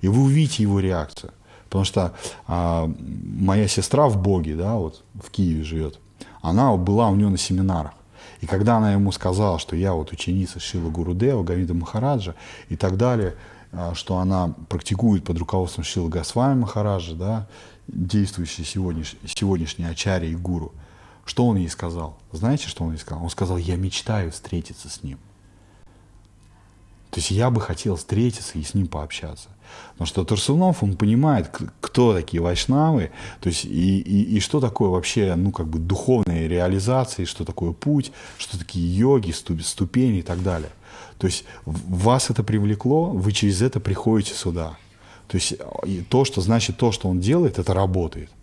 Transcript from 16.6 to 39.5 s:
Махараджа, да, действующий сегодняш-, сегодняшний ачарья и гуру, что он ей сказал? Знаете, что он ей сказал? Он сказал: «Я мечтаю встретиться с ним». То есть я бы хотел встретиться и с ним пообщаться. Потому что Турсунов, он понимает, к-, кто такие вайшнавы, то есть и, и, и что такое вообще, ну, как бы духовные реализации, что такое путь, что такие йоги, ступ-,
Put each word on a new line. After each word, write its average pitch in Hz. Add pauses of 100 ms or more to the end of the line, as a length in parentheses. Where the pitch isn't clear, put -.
Махараджа, 98
да, 101 (400)
действующий 90
сегодняш-, 82 (100)
сегодняшний 85
ачарья 85
и 82
гуру, 87 (520)
что -
он 113
ей 90
сказал? 82 (120)
Знаете, 113
что -
он 82
ей 78
сказал? 78
Он 87
сказал: 92
«Я 87
мечтаю 92
встретиться -
с -
ним». 67 (1900)
То -
есть -
я 110
бы 113
хотел 87
встретиться -
и 78
с 73
ним 95
пообщаться. 76 (440)
Потому 87
что -
Турсунов, 147
он 98
понимает, 113
к-, -
кто -
такие 85
вайшнавы, 127 (300)
то -
есть -
и, 92
и, 101
и 104
что 143
такое 113
вообще, 92
ну, 92
как 82
бы 80
духовные 87
реализации, 95
что -
такое 87
путь, 147 (260)
что -
такие 87
йоги, 113
ступ-, 82